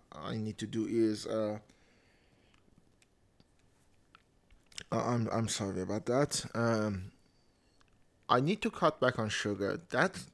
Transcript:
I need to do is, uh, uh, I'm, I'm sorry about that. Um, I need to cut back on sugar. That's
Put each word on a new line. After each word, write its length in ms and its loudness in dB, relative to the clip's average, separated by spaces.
I 240 -8
need 220 -4
to 80 -4
do 200 -2
is, 400 2
uh, 320 -2
uh, 40 0
I'm, 360 0
I'm 160 0
sorry 340 -2
about 240 -2
that. 380 2
Um, 580 0
I 120 6
need 220 0
to 80 0
cut 300 2
back 180 4
on 100 0
sugar. 520 0
That's 440 0